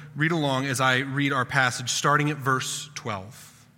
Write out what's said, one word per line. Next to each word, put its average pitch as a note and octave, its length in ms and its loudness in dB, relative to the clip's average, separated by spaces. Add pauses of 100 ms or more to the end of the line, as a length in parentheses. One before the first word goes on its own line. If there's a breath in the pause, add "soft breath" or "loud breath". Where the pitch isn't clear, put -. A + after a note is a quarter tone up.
(160 loud breath)
read D#3 160 2
along C#3 360 0
as C3 120 -2
I C3 200 4
read C#3 340 0
our B2+ 120 2
passage, B2+ 440 0
starting D3 400 2
at D3+ 80 -4
verse C3 560 -4
twelve. - 720 -12 (120)